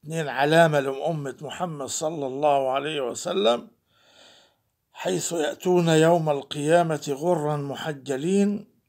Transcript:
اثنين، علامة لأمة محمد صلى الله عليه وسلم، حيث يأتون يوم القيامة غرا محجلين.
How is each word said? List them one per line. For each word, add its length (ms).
اثنين، 240
علامة 520
لأمة 600
محمد 460
صلى 400
الله 440
عليه 300
وسلم، 720
حيث 400
يأتون 560
يوم 420
القيامة 800
غرا 480
محجلين. 1200